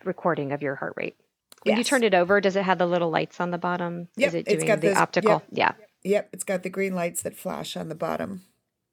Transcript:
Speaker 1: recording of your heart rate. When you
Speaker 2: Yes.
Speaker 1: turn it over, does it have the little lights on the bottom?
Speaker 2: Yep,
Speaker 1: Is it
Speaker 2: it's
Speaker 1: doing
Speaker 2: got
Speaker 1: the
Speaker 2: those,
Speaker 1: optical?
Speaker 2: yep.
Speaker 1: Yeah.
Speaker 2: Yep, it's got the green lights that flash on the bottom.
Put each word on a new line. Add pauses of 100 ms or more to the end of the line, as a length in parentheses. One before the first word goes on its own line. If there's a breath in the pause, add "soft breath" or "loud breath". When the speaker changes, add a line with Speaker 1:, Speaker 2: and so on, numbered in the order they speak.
Speaker 1:
recording
of
your
heart
rate. (460)
When
you
Speaker 2:
Yes.
Speaker 1:
turn
it
over,
does
it
have
the
little
lights
on
the
bottom?
Speaker 2:
Yep,
Speaker 1:
Is
it
Speaker 2:
it's
Speaker 1:
doing
Speaker 2:
got
Speaker 1:
the
Speaker 2:
those,
Speaker 1:
optical?
Speaker 2:
yep. (280)
Speaker 1:
Yeah.
Speaker 2:
Yep,
it's
got
the
green
lights
that
flash
on
the
bottom. (500)